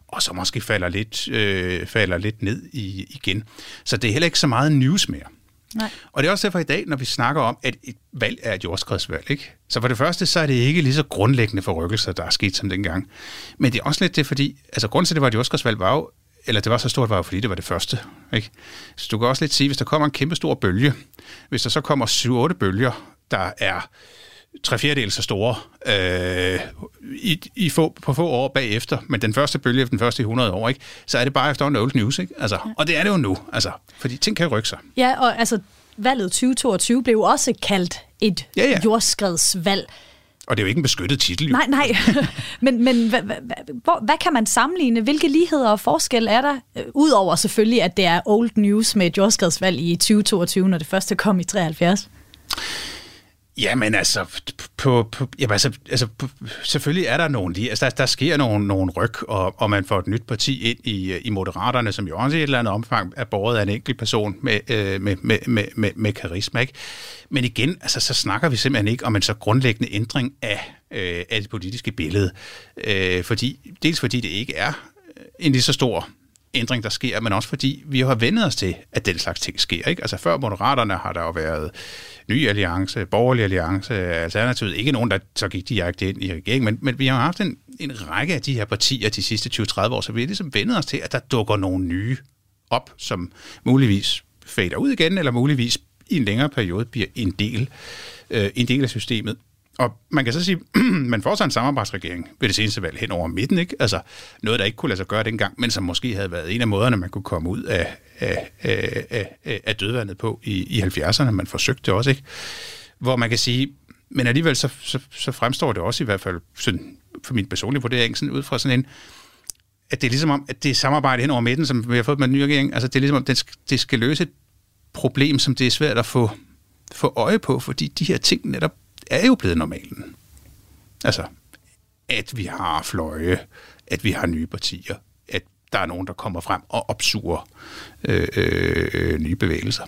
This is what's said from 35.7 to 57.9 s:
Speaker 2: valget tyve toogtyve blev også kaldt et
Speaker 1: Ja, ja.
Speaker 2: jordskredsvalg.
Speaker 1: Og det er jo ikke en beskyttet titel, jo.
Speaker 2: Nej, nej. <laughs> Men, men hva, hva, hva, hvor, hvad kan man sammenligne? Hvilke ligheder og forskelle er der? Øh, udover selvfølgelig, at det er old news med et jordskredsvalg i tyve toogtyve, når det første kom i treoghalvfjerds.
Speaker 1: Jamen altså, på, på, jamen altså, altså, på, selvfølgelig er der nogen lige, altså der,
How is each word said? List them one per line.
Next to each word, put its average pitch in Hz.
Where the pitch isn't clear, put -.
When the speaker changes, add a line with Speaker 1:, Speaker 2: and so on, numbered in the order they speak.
Speaker 2:
valget 208
tyve 254
toogtyve 240
blev 233
også 233
kaldt 185
et 208
Speaker 1:
Ja, -
ja. 208
Speaker 2:
jordskredsvalg. 196
Speaker 1:
Og 127
det 110
er 104
jo -
ikke 123
en 156
beskyttet -
titel, 151
jo. 139
Speaker 2:
Nej, 247
nej. 269
<laughs> -
Men, 240
men 240
hva, 226
hva, 202
hva, -
hvor, 330
hvad 294
kan 349
man 226
sammenligne? 247
Hvilke 294
ligheder 294
og 208
forskelle 226
er 233
der? 285
Øh, -
udover 220
selvfølgelig, 220
at 180
det 196
er 170
old 220
news 208
med 190
et 160
jordskredsvalg 190
i 170
tyve 208
toogtyve, 185
når 180
det 156
første 190
kom 190
i 170
treoghalvfjerds. 175
Speaker 1:
Jamen 107
altså, 92
på, 120
på, -
jamen 113
altså, 101
altså, 123
på, 120
selvfølgelig 156
er 120
der 165
nogen 98
lige, 107
altså 107
der, 131